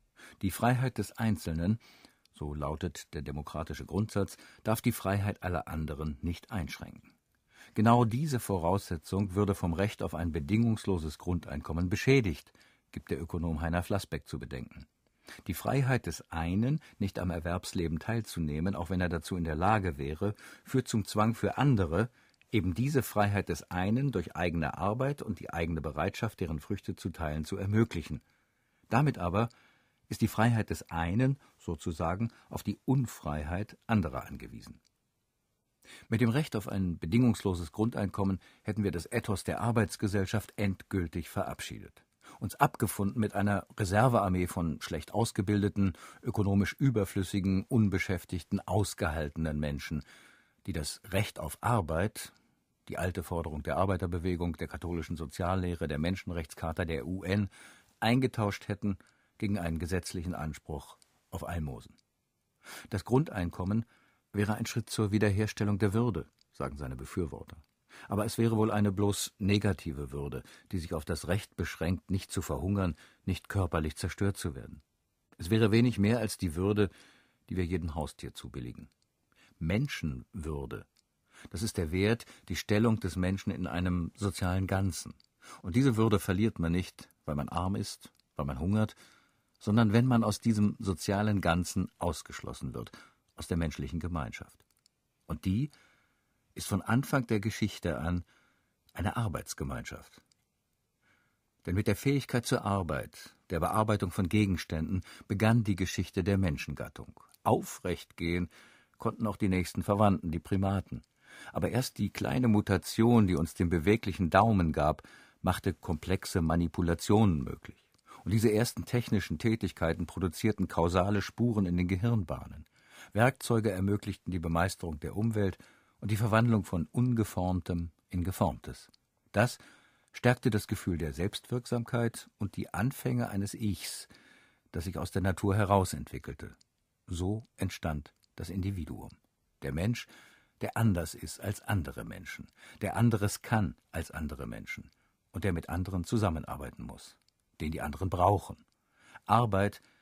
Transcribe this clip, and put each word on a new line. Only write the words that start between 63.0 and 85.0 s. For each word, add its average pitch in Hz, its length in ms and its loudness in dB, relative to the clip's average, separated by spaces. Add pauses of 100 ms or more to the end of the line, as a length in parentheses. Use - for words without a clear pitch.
Grundeinkommen 107 800 0 (460)
wäre 104 220 2
ein 113 120 -4
Schritt - 240 -6
zur 107 220 0
Wiederherstellung 104 640 2
der 101 160 2
Würde, 110 340 0 (240)
sagen 69 240 -6
seine 67 180 -8
Befürworter. 65 600 -8 (520)
Aber 101 180 0
es 117 100 -6
wäre 117 200 4
wohl 110 140 4
eine 104 220 4
bloß 101 460 0
negative 92 720 0
Würde, 69 300 -6 (300)
die 95 60 -2
sich 82 140 -8
auf 78 140 -4
das 85 200 -4
Recht 92 300 -2
beschränkt, 85 540 -2
nicht 95 200 -2
zu 92 120 -2
verhungern, 87 540 0 (280)
nicht - 240 -4
körperlich 85 480 0
zerstört 98 400 -2
zu 78 180 -6
werden. - 280 -16 (560)
Es 85 100 -6
wäre 110 220 6
wenig 117 280 4
mehr 107 200 4
als 107 180 -4
die 85 180 -2
Würde, 98 360 2 (580)
die 90 80 -6
wir 92 80 0
jedem 82 300 -2
Haustier 73 400 -8
zubilligen. - 560 -12 (680)
Menschenwürde, 78 1300 -4 (640)
das 92 140 -6
ist 113 160 -2
der 82 120 0
Wert, 101 360 2 (220)
die - 80 -4
Stellung 110 440 4
des 87 160 -4
Menschen 92 340 0
in 90 160 -2
einem 87 480 0
sozialen 95 520 0
Ganzen. 95 480 -2 (480)